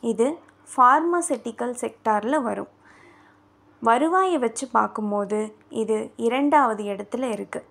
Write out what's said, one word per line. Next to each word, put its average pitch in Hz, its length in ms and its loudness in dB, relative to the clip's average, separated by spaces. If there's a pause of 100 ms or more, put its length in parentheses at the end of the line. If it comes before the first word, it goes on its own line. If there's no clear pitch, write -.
இது 233 360 0 (400)
பார்மசூட்டிக்கல் 262 1040 2
செக்டார்ல 226 600 -2
வரும். 202 360 -8 (1040)
வருவாயை 330 560 2
வச்சு 247 300 -4
பார்க்கும்போது 214 880 -2 (140)
இது 220 460 -4
இரண்டாவது 240 680 2
இடத்துல 208 480 -6
இருக்கு. 202 400 -8